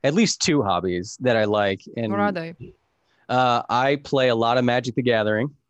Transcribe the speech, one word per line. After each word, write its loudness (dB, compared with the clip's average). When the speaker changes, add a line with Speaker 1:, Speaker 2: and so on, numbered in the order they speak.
Speaker 1:
at 2
least 2
two 2
hobbies -2
that 2
I 2
like. 0
And -4
Speaker 2:
What -2
are 0
they? -10
Speaker 1:
uh, 2
I 2
play 0
a 2
lot 2
of 2
Magic: 0
The -2
Gathering. 0